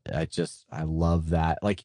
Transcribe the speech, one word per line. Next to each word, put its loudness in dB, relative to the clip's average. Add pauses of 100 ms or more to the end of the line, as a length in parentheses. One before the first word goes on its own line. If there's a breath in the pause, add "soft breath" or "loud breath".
(100)
I -2
just, -6
I -6
love 2
that. 2
Like, 0